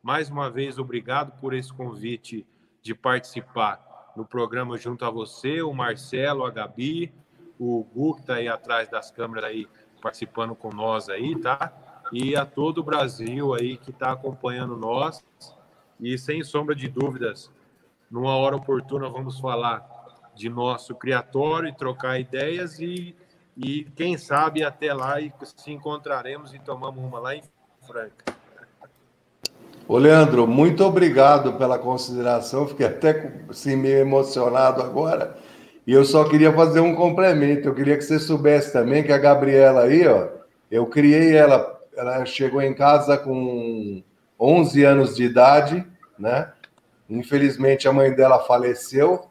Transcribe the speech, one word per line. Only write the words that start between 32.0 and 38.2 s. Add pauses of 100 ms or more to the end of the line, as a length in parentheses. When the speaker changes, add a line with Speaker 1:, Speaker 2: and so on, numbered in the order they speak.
Speaker 2:
Fiquei
até
com,
assim,
meio
emocionado
agora. (500)
E
eu
só
queria
fazer
um
complemento.
Eu
queria
que
você
soubesse